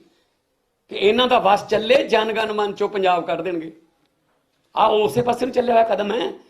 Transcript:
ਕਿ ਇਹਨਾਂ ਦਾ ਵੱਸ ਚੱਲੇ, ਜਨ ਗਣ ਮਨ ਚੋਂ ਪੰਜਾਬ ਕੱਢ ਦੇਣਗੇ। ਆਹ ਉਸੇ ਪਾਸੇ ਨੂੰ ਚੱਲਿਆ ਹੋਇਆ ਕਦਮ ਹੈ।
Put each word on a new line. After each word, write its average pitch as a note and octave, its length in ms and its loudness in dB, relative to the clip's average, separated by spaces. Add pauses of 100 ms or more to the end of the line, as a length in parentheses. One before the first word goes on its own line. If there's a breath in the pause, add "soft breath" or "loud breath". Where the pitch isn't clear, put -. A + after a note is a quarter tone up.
(880)
ਕਿ G#3 80 -12
ਇਹਨਾਂ A3+ 320 2
ਦਾ B3 100 4
ਵੱਸ G3+ 300 2
ਚੱਲੇ, A3+ 400 2
ਜਨ A3 240 0
ਗਣ A3 200 -4
ਮਨ G#3 200 -2
ਚੋਂ G3+ 160 -4
ਪੰਜਾਬ F3+ 380 0
ਕੱਢ E3+ 140 -4
ਦੇਣਗੇ। E3 400 -8 (960)
ਆਹ G#3+ 140 4
ਉਸੇ G#3+ 320 0
ਪਾਸੇ A#3+ 240 -2
ਨੂੰ C4 80 -8
ਚੱਲਿਆ A#3+ 200 0
ਹੋਇਆ A3+ 100 6
ਕਦਮ G#3 280 -2
ਹੈ। B3 200 -4 (180 soft breath)